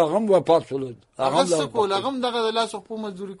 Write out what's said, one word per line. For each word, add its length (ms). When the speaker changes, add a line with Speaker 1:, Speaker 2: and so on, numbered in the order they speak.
Speaker 1:
هغه 140
هم 140
وفات 380
شولو. 180
هغه 80
Speaker 2:
هغه 220
Speaker 1:
هم 60
Speaker 2:
څه 120
Speaker 1:
لا 140
Speaker 2:
کول؟ 180
Speaker 1:
وفات 60
Speaker 2:
هغه 120
هم 120
دغه 240
د 120
لاسو 240
خپو 160
مزدوري 420